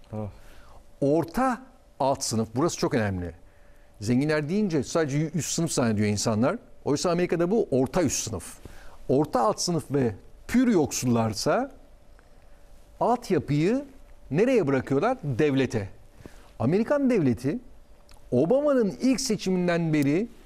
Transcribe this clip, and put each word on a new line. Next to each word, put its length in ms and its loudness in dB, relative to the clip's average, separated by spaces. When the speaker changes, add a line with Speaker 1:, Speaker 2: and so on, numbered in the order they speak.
Speaker 1:
Evet. 160 -8
Speaker 2:
Orta 600 0
alt 240 0
sınıf, 320 -2
burası 220 0
çok 160 -2
önemli. 380 -2
Zenginler 480 0
deyince 340 0
sadece 460 0
üst 220 -4
sınıf 200 -2
zannediyor 360 2
insanlar. 500 0
Oysa 260 0
Amerika'da 400 0
bu 200 2
orta 320 2
üst 200 0
sınıf. 340 -10
Orta 320 2
alt 200 0
sınıf 300 -4
ve 220 0
pür 200 2
yoksullarsa 1040 0
altyapıyı 840 0
nereye 360 4
bırakıyorlar? 560 0
Devlete. 640 0
Amerikan 500 2
devleti 500 0
Obama'nın 720 2
ilk 200 2
seçiminden 720 0
beri 340 2